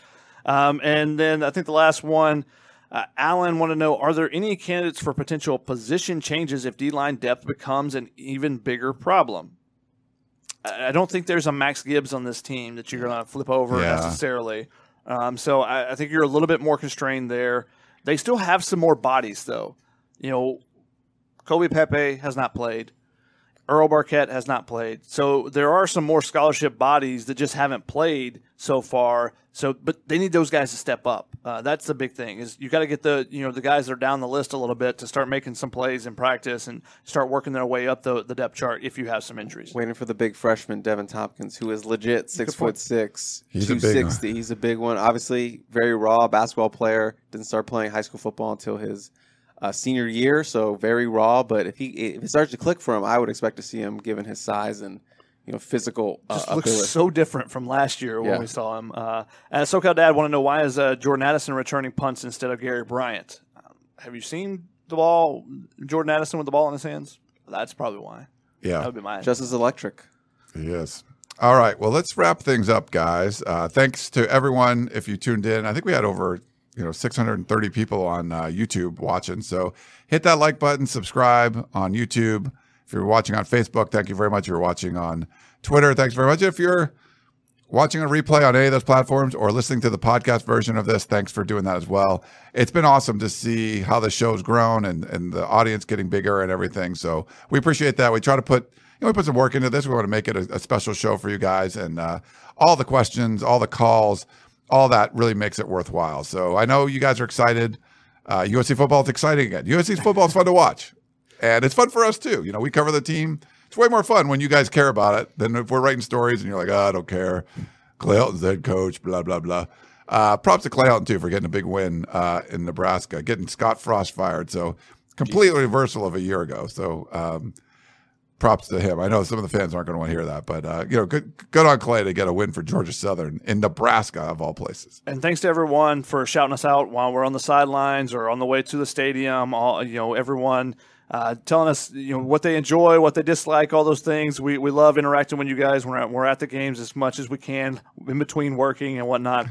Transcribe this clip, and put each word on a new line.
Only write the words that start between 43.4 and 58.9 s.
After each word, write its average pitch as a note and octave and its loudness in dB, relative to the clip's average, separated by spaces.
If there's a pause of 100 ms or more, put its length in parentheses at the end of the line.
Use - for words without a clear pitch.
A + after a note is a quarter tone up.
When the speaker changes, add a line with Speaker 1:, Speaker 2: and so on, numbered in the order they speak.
Speaker 2:
He's G2+ -4
a C3 2
big - -4
one. G#2+ 4
Speaker 3:
two C#3 4 (120)
sixty. A2 -6
He's A#2 -8
a A#2 -6
big A#2 -2
one. A#2 -2
Obviously, A#2+ 0
very A#2 2
raw A2 4
basketball A2 0
player. A2 -2 (140)
Didn't A2 -14
start A2 -4
playing A2 -4
high G#2+ -4
school G#2+ -12
football A2 -8
until G#2+ -8
his, G#2 -12 (500)
uh, G2+ -2
senior B2 -2
year, C3 2
so G#2+ -2
very A#2 0
raw. A2+ 4
But G#2+ -2
if - -12
he, C3+ -8
if G#2 -8
it A2+ -10
starts D3+ 2
to B2 -12
click E3+ -2
for A#2 -2
him, G2+ -2
I A2+ 2
would A#2 0
expect A2 -4
to G#2+ -16
see A2+ -12
him, G#2 -8
given G#2 -8
his G#2+ -14
size G#2 -6
and, G2 -16 (460)
you - -14
know, A2+ -10
physical, A2 -4
uh, G#2 -6
Speaker 1:
Just - -6
looks D#3 -2
Speaker 3:
ability. G#2 0
Speaker 1:
so E3+ 2
different D3+ -2
from B2+ -10
last C3+ -2
year A2+ -6
when G#2+ -2
Speaker 3:
Yeah. F#2 0
Speaker 1:
we A#2 -6
saw A2 -6
him. A2+ -14